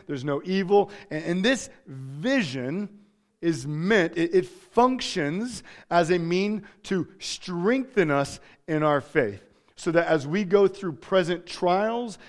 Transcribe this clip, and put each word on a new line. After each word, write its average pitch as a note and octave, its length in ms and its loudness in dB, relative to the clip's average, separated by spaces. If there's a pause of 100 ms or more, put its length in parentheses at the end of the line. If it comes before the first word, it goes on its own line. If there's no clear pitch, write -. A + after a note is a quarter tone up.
there's C#3 160 -6
no C#3+ 200 -2
evil. F#3+ 460 2 (180)
And, D#3+ 160 -6
and F3+ 200 -2
this B3+ 260 0 (160)
vision C#3+ 1000 -4 (520)
is D#3 240 -2
meant, E3 520 0
it, E3+ 180 0
it F#3 120 2
functions A3+ 1160 -2 (260)
as E3+ 220 2
a F3+ 80 2
mean F#3+ 480 -2 (180)
to F#3 220 -2 (140)
strengthen F#3+ 880 0
us C#3+ 300 0 (260)
in D#3 160 0
our D3 180 2
faith, A2+ 400 0 (360)
so - 160 -4
that E3 160 4
as D#3+ 180 2
we F3+ 160 -2
go G3+ 240 4
through F#3 280 -4
present F3 520 0
trials G#3+ 720 -2 (100)